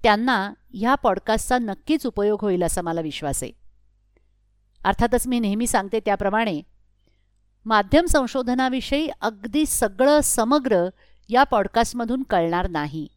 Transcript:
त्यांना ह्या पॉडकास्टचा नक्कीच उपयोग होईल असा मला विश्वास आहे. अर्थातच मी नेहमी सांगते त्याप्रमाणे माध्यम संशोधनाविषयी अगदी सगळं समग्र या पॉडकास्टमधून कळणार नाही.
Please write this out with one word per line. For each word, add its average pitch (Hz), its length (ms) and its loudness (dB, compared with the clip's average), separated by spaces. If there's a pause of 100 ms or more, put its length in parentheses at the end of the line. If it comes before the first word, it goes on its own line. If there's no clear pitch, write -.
त्यांना 214 500 2 (200)
ह्या 233 220 0
पॉडकास्टचा 220 640 0
नक्कीच 247 500 -4
उपयोग 208 340 -2
होईल 185 220 0
असा 170 180 -2
मला 165 200 -4
विश्वास 143 420 -6
आहे. 123 80 -12 (1300)
अर्थातच 226 440 2
मी 247 120 0
नेहमी 220 280 0
सांगते 202 320 0
त्याप्रमाणे 202 600 0 (1040)
माध्यम 220 400 4
संशोधनाविषयी 262 1040 0 (120)
अगदी 220 440 -2
सगळं 254 560 2
समग्र 233 680 2 (400)
या 240 140 4
पॉडकास्टमधून 233 800 -2
कळणार 175 440 0
नाही. 151 500 -6